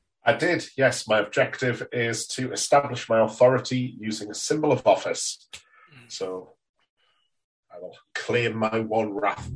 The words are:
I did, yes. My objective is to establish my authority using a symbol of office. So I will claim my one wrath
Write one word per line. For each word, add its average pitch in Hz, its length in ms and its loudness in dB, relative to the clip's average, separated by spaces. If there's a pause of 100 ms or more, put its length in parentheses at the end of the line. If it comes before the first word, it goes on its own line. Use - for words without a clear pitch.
(240)
I 117 100 4
did, 165 440 0
yes. 131 300 2
My 110 120 4
objective - 720 -2
is 117 360 -2
to 131 260 -6
establish 131 560 0
my 113 120 4
authority 127 760 2
using 107 300 -6
a 107 60 -10
symbol 151 360 0
of - 160 0
office. - 640 0 (580)
So - 460 -10 (1200)
I 90 60 -16
will 90 180 -14 (160)
claim 117 420 0
my 110 240 0
one 107 340 -2
wrath 101 420 -4